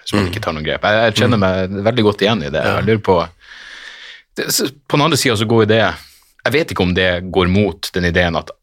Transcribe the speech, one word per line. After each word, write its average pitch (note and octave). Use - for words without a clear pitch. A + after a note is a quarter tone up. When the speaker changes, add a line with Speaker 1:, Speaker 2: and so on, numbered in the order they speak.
Speaker 1:
som G#2
Speaker 2:
Mm. F#2+
Speaker 1:
ikke G#2
tar F2
noen D#2
grep. -
Jeg, G#2+
jeg G#2+
kjenner G#2
Speaker 2:
Mm. F#2+
Speaker 1:
meg F#2+
veldig A#2
godt G#2
igjen G#2+
i C#2+
det. C#2
Speaker 2:
Ja. G2
Speaker 1:
Jeg -
lurer G#2+
på, F#2
det, -
så, G3+
på -
den C#3+
andre D#3+
siden A#2
så A2+
går A2+
jo G#2
det, A2+
jeg A#2
vet D#3
ikke -
om F2+
det F#2
går F2+
mot G2+
den F2+
ideen F2
at -